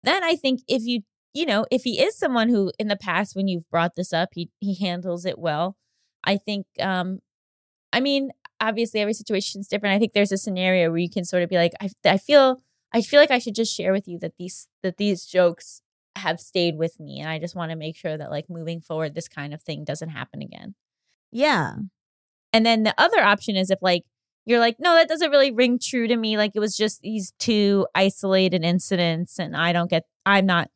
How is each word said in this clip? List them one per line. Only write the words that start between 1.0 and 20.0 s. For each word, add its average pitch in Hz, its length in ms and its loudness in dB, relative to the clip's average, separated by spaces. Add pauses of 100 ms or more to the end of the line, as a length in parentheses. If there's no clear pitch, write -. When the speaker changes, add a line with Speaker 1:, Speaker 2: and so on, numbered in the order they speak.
Speaker 1:
you 320 140 -4
know, 214 240 0
if 254 140 0
he 247 180 -2
is 415 160 -2
someone 240 320 0
who 202 280 2
in 214 100 -4
the 208 80 -2
past 190 380 -4
when 196 140 -2
you've 170 220 -6
brought 170 240 0
this 180 180 -6
up, 170 220 -2
he, - 160 -8 (100)
he 196 140 -4 (100)
handles 175 400 -6
it 185 140 -6
well. 165 380 -4 (480)
I 202 120 0
think, 202 300 -8 (140)
um, 185 400 -4 (720)
I 233 80 0
mean, 277 320 -2 (280)
obviously 220 400 -2
every 208 140 0
situation 202 460 -6
is 196 80 -12
different. 202 260 0
I 202 40 2
think 220 140 0
there's 202 200 2
a 196 40 -2
scenario 185 540 0
where 165 80 0
you 175 100 0
can 180 160 -4
sort 180 180 0
of 175 60 -2
be 185 80 -2
like, 170 240 2
"I, 202 80 -6 (160)
I 190 140 4
feel, 262 420 6 (320)
I 233 100 2
feel 285 180 4
like 294 100 6
I 247 80 4
should 226 160 -6
just 226 200 -2
share 185 180 -2
with 196 160 -2
you 170 100 -12
that 165 200 -10
these, - 300 -12 (140)
that 180 160 -6
these 202 260 -2
jokes - 560 0 (360)
have 170 220 -2
stayed 170 380 -2
with 165 240 -6
me. 143 200 -14
And 156 100 -10
I 160 80 -6
just 165 180 -10
wanna 165 200 -6
make 160 200 -10
sure 156 220 -8
that, 147 120 -12
like, 147 200 -8
moving 165 320 -10
forward, 156 320 -6
this 170 140 -10
kind 147 260 -12
of - 80 -16
thing 151 220 -10
doesn't 151 260 -8